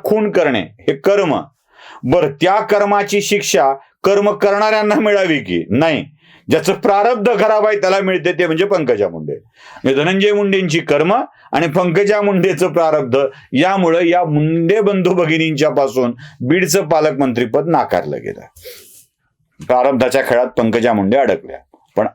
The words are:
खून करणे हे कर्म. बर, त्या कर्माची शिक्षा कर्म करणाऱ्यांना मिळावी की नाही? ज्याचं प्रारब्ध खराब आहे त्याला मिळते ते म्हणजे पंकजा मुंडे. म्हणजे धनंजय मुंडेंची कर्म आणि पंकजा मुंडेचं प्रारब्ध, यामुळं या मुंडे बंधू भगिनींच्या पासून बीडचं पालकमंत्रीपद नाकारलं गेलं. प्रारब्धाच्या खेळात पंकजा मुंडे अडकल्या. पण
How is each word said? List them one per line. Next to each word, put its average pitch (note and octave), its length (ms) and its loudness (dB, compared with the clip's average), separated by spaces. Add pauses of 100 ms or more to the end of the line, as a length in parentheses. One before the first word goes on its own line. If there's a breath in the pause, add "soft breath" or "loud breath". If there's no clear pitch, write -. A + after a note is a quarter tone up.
खून G#3 260 0
करणे D3 300 -2
हे - 360 -6
कर्म. F3+ 440 0 (640 loud breath)
बर, D#3 260 2
त्या F3+ 320 0
कर्माची G3+ 640 0
शिक्षा E3 520 0 (300 loud breath)
कर्म G3+ 260 2
करणाऱ्यांना G#3 640 0
मिळावी G3 440 2
की F2+ 320 -4
नाही? C3+ 340 0 (460 soft breath)
ज्याचं D3+ 220 2
प्रारब्ध G#3 580 0 (100)
खराब G#3+ 260 2
आहे G#3 140 0
त्याला G3 200 2
मिळते F3+ 320 -2
ते E3+ 140 0
म्हणजे D#3+ 180 0
पंकजा B2+ 440 0
मुंडे. D#2 240 -10 (520 loud breath)
म्हणजे C3+ 200 2
धनंजय G3 280 2
मुंडेंची F#3+ 460 0
कर्म D#3+ 360 2 (380 soft breath)
आणि E3 160 0
पंकजा F#3 520 0
मुंडेचं F#3 520 0
प्रारब्ध, D3+ 460 0 (340 loud breath)
यामुळं F3 500 2
या F3 220 2
मुंडे D#3+ 560 0
बंधू F#3+ 340 0
भगिनींच्या D#3+ 560 0
पासून B2+ 440 0 (260 loud breath)
बीडचं E3 480 0
पालकमंत्रीपद C#3+ 800 0
नाकारलं F#2+ 500 -2
गेलं. A1+ 240 -12 (1200 loud breath)
प्रारब्धाच्या B2+ 640 2
खेळात B2 200 2
पंकजा A#2 460 0
मुंडे G#2 240 0
अडकल्या. A2+ 420 -2 (380)
पण A2 180 0